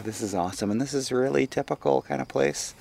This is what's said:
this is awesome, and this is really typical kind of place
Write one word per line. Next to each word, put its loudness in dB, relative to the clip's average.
this -8
is -2
awesome, 0
and 0
this -2
is -2
really 2
typical 2
kind -4
of -4
place 0